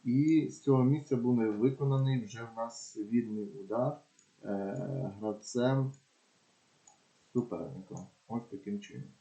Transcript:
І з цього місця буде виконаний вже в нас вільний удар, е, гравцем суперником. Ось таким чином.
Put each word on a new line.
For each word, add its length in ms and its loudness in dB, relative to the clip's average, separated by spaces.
І 460 4
з 100 -16
цього 240 6
місця 320 2
буде 320 4
виконаний 760 2
вже 300 -12
в 20 -10
нас 400 -8
вільний 480 -2
удар, 520 -2
е, 760 -4
гравцем 720 0
суперником. 680 -6
Ось 220 -6
таким 300 -8
чином. 280 -14